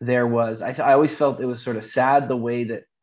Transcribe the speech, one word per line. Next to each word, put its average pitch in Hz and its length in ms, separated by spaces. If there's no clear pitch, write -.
there 123 260
was, 117 360
I 101 60
th-, 127 120
I 135 140
always 147 200
felt 143 240
it 127 60
was 123 180
sort 120 140
of 107 80
sad 135 420
the 131 100
way 120 280
that 110 200